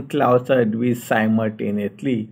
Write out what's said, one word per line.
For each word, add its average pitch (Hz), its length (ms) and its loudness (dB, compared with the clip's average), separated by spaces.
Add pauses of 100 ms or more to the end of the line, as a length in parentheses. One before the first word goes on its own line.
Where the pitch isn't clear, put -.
(120)
cloud 127 340 2
service 117 580 0
simultaneously, 110 1120 -2 (160)